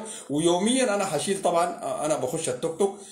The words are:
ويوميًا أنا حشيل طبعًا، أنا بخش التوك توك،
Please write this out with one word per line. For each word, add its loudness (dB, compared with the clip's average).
ويوميًا 2
أنا 0
حشيل -2
طبعًا، 4
أنا 2
بخش -2
التوك -4
توك، 2